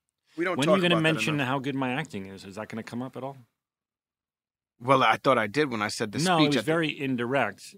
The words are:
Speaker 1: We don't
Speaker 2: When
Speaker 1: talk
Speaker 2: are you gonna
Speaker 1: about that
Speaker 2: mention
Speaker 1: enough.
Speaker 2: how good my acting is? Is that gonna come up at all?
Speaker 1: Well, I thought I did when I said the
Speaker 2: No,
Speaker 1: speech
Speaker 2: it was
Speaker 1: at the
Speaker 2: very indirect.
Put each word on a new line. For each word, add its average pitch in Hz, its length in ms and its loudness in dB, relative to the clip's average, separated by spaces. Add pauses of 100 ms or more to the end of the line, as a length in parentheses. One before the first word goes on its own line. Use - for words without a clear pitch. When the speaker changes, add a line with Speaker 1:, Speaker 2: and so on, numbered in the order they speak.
(360)
Speaker 1:
We 165 80 -2
don't 180 140 -2
Speaker 2:
When 175 80 2
Speaker 1:
talk 175 80 6
Speaker 2:
are - 20 6
you 190 60 2
gonna 175 140 4
Speaker 1:
about - 20 4
that 160 160 2
Speaker 2:
mention 156 220 -2
Speaker 1:
enough. 135 120 -2
Speaker 2:
how 139 120 -2
good 131 140 -4
my 131 200 -2
acting 117 320 -8
is? 95 180 -16
Is 95 120 -16
that 107 120 -10
gonna 113 140 -10
come 120 180 -10
up 127 160 -12
at 123 80 -10
all? 135 140 -12 (1400)
Speaker 1:
Well, 131 240 4
I 110 140 6
thought 127 220 4
I 110 80 2
did 135 240 -2
when 113 100 -4
I 104 80 0
said 107 240 -6
the 123 60 -6
Speaker 2:
No, 175 180 2
Speaker 1:
speech 156 80 4
Speaker 2:
it 147 40 4
was 143 100 2
Speaker 1:
at 110 80 -2
the 156 60 2
Speaker 2:
very 160 280 -2
indirect. 120 760 -2